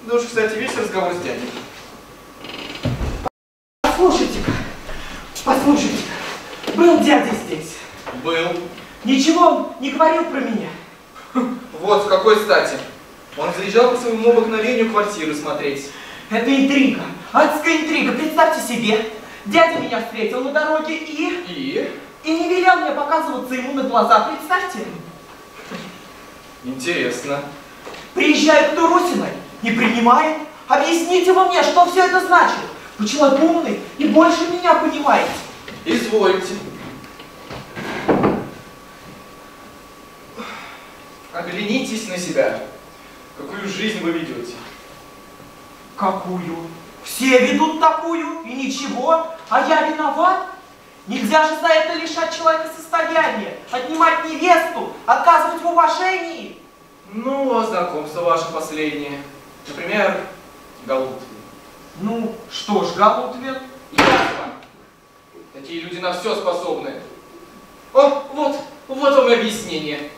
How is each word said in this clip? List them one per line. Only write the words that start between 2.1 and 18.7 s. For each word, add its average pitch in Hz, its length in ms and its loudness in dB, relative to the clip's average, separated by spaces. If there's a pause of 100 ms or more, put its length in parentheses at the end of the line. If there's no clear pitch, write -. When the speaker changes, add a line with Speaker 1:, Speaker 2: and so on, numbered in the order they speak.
Speaker 2:
Послушайте-ка, - 680 2 (960)
послушайте-ка, - 1300 -2
был 339 240 8
дядя 285 320 4 (140)
здесь. - 320 -8 (460)
Speaker 1:
Был. 165 260 -2 (560)
Speaker 2:
Ничего 311 420 4
он - 200 2 (120)
не 269 120 -4
говорил 320 340 4
про 269 140 -4
меня. 208 300 -4 (1080)
Speaker 1:
Вот 202 260 4
с 202 40 -2
какой 214 280 6
стати. 165 400 2 (600)
Он 160 200 -4
заезжал 214 340 4
по 240 60 0
своему 226 340 2
обыкновению 220 600 2
квартиру 160 420 -2
смотреть. 143 560 -6 (400)
Speaker 2:
Это 233 240 2
интрига, 269 480 4 (300)
адская 311 460 4
интрига, 302 340 0
представьте 311 500 2
себе. 220 480 -2 (360)